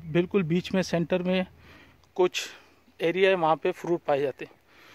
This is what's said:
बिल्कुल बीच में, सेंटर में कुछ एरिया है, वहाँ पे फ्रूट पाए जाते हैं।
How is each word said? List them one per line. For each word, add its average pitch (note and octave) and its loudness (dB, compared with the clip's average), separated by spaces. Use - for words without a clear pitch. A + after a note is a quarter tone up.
बिल्कुल F3+ 0
बीच E3+ -2
में, F#3+ 2
सेंटर F3 -2
में F#3 -2
कुछ - 0
एरिया F3+ 2
है, F#3+ 4
वहाँ D#3+ 2
पे F3+ -2
फ्रूट E3+ -4
पाए C#3+ 0
जाते C#3 -6
हैं। - -16